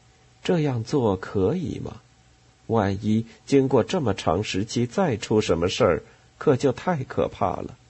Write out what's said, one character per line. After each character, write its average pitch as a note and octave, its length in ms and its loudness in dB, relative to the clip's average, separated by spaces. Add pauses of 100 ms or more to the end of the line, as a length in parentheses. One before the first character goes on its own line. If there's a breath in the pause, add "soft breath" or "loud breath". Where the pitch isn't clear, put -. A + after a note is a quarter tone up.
(440)
这 F3 160 2
样 B2+ 240 -2
做 A#2 320 2
可 F#2 400 0
以 - 240 -6
吗？ - 160 -10 (720)
万 G#2 360 0
一 A2 220 2 (200 loud breath)
经 C#3 200 4
过 C3+ 160 4
这 - 180 -2
么 G#2+ 140 0
长 F#2+ 300 0
时 F#2+ 200 -4
期 A#2+ 220 -2
再 D3 300 0
出 G#2+ 240 0
什 F2 180 0
么 F2 100 0
事 - 160 0
儿， E2 180 2 (360 soft breath)
可 C#3 180 2
就 C3+ 140 2
太 D3+ 320 -4
可 - 240 -2
怕 - 300 -4
了。 - 200 -10 (140)